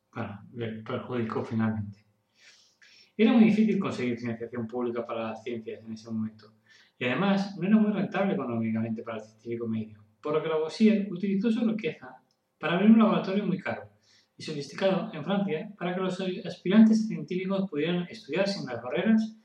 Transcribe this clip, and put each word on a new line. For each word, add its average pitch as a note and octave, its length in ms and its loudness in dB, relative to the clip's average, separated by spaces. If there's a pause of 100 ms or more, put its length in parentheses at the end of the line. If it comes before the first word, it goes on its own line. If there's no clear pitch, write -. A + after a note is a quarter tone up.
(140)
bueno, G2+ 240 -8 (160)
le A2 280 -8
perjudicó A#2 640 -4
finalmente. G#2+ 600 -2 (1120)
Era A3 160 6
muy A3 120 8
difícil G3 340 4
conseguir B2 400 -2
financiación A#2 480 -6
pública A#2+ 380 -4
para A2+ 260 -6
las A2 120 -12
ciencias A2 420 -10
en A2+ 80 -12
ese A2+ 180 -14
momento, A2 420 -6 (480)
y - 40 -4
además F#3 520 0
no E3+ 100 -4
era G#3+ 100 6
muy G#3 160 4
rentable F#3+ 420 -2
económicamente A2+ 680 -4
para A2+ 160 -10
el A2 60 -14
científico A#2 420 -10
medio, A2 380 -8 (160)
por D3+ 140 -4
lo D#3 80 0
que D#3+ 60 -4
Lavoisier D#3+ 640 2
utilizó F#3+ 380 0
su - 160 0
riqueza - 560 -6 (360)
para E3 160 -2
abrir G3+ 160 6
un A3+ 80 10
laboratorio F#3+ 460 2
muy F3+ 140 0
caro - 300 -8 (480)
y A#2+ 60 -16
sofisticado E3+ 680 -2
en D3 120 -10
Francia F#3 520 -2
para F3+ 180 -4
que F#3+ 60 -2
los F#3+ 200 -4 (240)
aspirantes A3 640 6
científicos F#3 640 -4
pudieran F3 400 -2
estudiar F#3+ 400 -4
sin E3 180 -6
las A#2+ 160 -8
barreras G#3+ 640 2